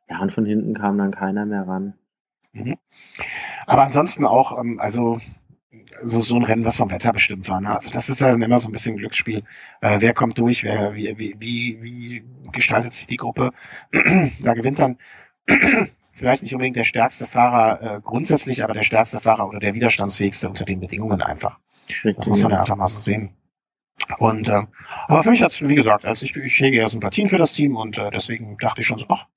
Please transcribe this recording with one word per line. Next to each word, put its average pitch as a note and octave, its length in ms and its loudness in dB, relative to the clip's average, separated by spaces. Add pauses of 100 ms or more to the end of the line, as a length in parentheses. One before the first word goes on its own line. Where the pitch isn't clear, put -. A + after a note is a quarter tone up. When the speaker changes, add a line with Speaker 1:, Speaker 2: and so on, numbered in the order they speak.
Speaker 1:
Ja, - 120 -8
und G2 100 0
von A2 140 -2
hinten G#2+ 280 -4
kam G2+ 240 -2
dann G2 140 0
keiner G2 340 -4
mehr G2+ 220 -4
ran. F#2+ 260 -8 (580)
Speaker 2:
Mhm. A2+ 260 -10 (920)
Aber - 160 6
ansonsten C#3+ 420 2
auch, A#2+ 340 6
ähm, A#2 200 -4
also, A#2 400 0 (840)
so, A#2 180 0
so A2+ 140 0
ein A#2+ 80 4
Rennen, A2+ 220 2
was A2+ 120 0
vom G2 140 0
Wetter A2 220 0
bestimmt G2 360 0
war, F#2+ 120 -2
ne? G#2 80 -4
Also G#2+ 220 -4
das A#2+ 180 -2
ist C3 100 0
ja C3 120 6
dann A#2 100 2
immer A#2 180 4
so A2 100 0
ein - 20 -10
bisschen A2 260 -2
Glücksspiel. G#2 460 -4 (380)
Äh, G#2+ 180 2
wer A#2 140 4
kommt A#2+ 260 0
durch, A#2+ 240 2
wer, G#2 320 -2
wie, G#2 220 -8
wie, G#2 220 -10
wie, A#2 420 -6
wie A#2+ 420 -14 (280)
gestaltet A#2 420 0
sich - 140 -4
die - 100 -4
Gruppe? B2 340 -4 (400)
<clears throat> E3 400 4 (120)
Da A#2 100 2
gewinnt C3 260 -2
dann C3 180 2 (500)
<clears throat> C#4 400 4 (260)
vielleicht B2+ 300 0
nicht A2+ 100 -8
unbedingt B2+ 240 -4
der A#2 60 2
stärkste A#2 440 0
Fahrer, A2+ 720 2
äh, G2+ 40 -14
grundsätzlich, B2+ 640 -2
aber A2 100 -4
der A2 100 -2
stärkste A2+ 360 2
Fahrer A2 280 2
oder G2+ 120 -12
der G2+ 140 -2
widerstandsfähigste G2+ 760 0
unter G2 160 -8
den F#2+ 140 -4
Bedingungen G2+ 420 -4
einfach. - 380 -4 (440)
Speaker 1:
Richtig. G#2 120 0
Speaker 2:
Das - 120 -8
muss G2+ 160 4
man G#2+ 100 2
ja F#2+ 60 2
einfach F#2+ 160 0
mal G2 120 0
so G2+ 120 -2
sehen. G2+ 360 -4 (840)
Und, A2 320 0
ähm, G#2 180 2 (400)
aber D#3 160 4
für A3+ 80 4
mich A#3+ 120 6
hat's, - 180 0
wie D3 140 2
gesagt, A2 300 4
also A2 200 -4
ich, C3+ 100 -8
ich - 240 0
hege C3+ 180 4
ja A2 120 2
Sympathien A2+ 400 -2
für F#3 80 4
das E3 160 6
Team C#3+ 220 2
und, G#2+ 220 -6
äh, G#2 140 -4
deswegen G#2+ 460 -6
dachte A2+ 240 -2
ich A2 60 0
schon A2+ 120 -4
so, - 100 -12
„Ach, - 280 -2